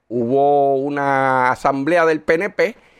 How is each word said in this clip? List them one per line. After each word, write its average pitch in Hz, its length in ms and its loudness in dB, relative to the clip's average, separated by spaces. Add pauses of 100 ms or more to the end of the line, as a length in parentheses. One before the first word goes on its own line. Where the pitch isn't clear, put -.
hubo 139 680 2
una 135 760 0
asamblea 139 540 0
del 160 160 0
P 165 140 -2
N 190 160 -4
P - 260 -4 (240)